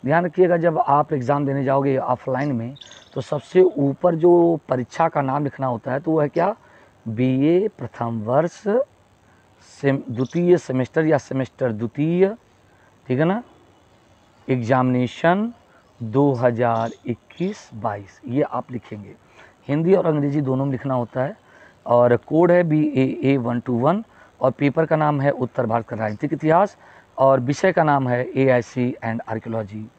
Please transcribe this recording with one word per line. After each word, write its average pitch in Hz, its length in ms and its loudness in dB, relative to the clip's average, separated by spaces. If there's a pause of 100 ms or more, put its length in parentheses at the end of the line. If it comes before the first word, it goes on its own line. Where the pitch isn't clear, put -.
ध्यान 165 200 2
रखिएगा, 175 320 2
जब 165 220 0
आप 147 340 2
एग्जाम 143 320 0
देने 139 180 -2
जाओगे 135 340 0
ऑफलाइन 131 540 -4
में, 120 240 -6 (380)
तो 135 80 -6
सबसे 165 400 0
ऊपर 143 540 2
जो 170 440 4 (100)
परीक्षा 135 400 -2
का - 120 -2
नाम 139 220 -2
लिखना 135 240 -6
होता 123 240 -6
है, 139 80 -4
तो 160 120 -4
वो 160 100 2
है 147 80 0
क्या? 190 260 -2 (520)
बीए 131 600 0
प्रथम 117 540 -8
वर्ष 135 420 -2 (1200)
सेम-, 139 280 -2
द्वितीय 170 480 0
सेमेस्टर 131 480 -2
या 156 120 2
सेमेस्टर 131 540 -4
द्वितीय, 165 640 0 (720)
ठीक 127 120 -2
है 156 60 2
ना, 208 180 -2 (1040)
एग्जामिनेशन 127 1040 0 (500)
दो 135 300 2
हज़ार 117 560 0 (160)
इक्कीस - 680 -8
बाईस, 104 540 -10
ये 127 140 -2
आप 127 300 -6
लिखेंगे। 104 440 -14 (520)
हिंदी 160 260 2
और 175 120 2
अंग्रेजी 147 360 0
दोनों 131 240 -2
में 143 60 -2
लिखना 131 220 -4
होता 123 300 -4
है। 180 180 -8 (440)
और 120 300 4
कोड 165 360 2
है 180 120 4
बी 151 320 0
ए 131 280 0
ए 139 140 2
वन 120 220 -2
टू 123 140 -4
वन 156 300 0 (380)
और 131 100 2
पेपर 143 340 0
का 160 100 0
नाम 147 260 0
है 139 100 2
उत्तर 123 340 -4
भारत 113 220 -2
का 117 80 -10
राजनीतिक 107 380 -6
इतिहास 160 440 0 (400)
और 135 220 4
विषय 143 320 0
का 170 120 2
नाम 139 260 2
है 123 260 -2
एआईसी 127 600 0 (100)
and 113 140 -4
archaeology 110 640 -8 (160)